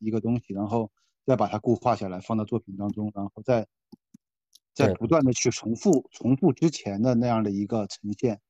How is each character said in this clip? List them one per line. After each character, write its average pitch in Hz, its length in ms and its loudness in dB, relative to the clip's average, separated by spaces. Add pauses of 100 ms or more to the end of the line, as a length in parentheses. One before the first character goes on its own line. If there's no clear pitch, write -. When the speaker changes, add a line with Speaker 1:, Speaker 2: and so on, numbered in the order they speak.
Speaker 1:
一 110 100 -4
个 110 80 0
东 117 220 0
西， - 120 -12
然 101 140 -4
后 113 240 -2 (340)
再 131 100 2
把 104 120 2
它 104 100 -4
固 117 160 0
化 117 220 0
下 98 140 -6
来， 90 100 -8
放 110 180 -4
到 107 60 -2
作 107 160 -2
品 98 160 -14
当 101 160 -4
中， 107 240 -6
然 98 100 -8
后 101 60 -12 (120)
再， 117 220 0 (1080)
再 - 200 2
不 - 120 -4
断 156 160 4
地 131 80 4
去 - 180 0
重 113 240 -2
复， 196 200 2
Speaker 2:
对。 - 180 0
Speaker 1:
重 - 240 0
复 151 160 4
之 - 180 2
前 101 320 -4
的 127 140 4
那 120 100 2
样 117 160 2
的 104 80 0
一 101 160 -2
个 104 220 -2
呈 104 320 -8
现。 110 200 -2 (100)